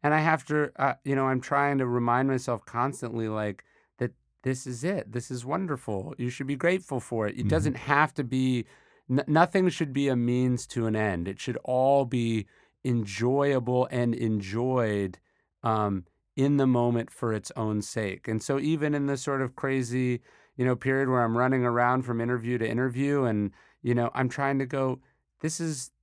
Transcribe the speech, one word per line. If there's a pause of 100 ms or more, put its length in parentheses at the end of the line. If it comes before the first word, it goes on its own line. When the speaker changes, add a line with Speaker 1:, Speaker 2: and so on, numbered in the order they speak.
Speaker 1:
And
I
have
to,
uh, (100)
you
know,
I'm
trying
to
remind
myself
constantly,
like, (340)
that (320)
this
is
it.
This
is
wonderful.
You
should
be
grateful
for
it.
It
Speaker 2:
Mm-hmm.
Speaker 1:
doesn't
have
to
be, (440)
n-,
nothing
should
be
a
means
to
an
end.
It
should
all
be (380)
enjoyable
and
enjoyed, (460)
um, (320)
in
the
moment
for
its
own
sake.
And
so
even
in
this
sort
of
crazy, (360)
you
know,
period
where
I'm
running
around
from
interview
to
interview
and, (320)
you
know,
I'm
trying
to
go, (400)
"This
is (120)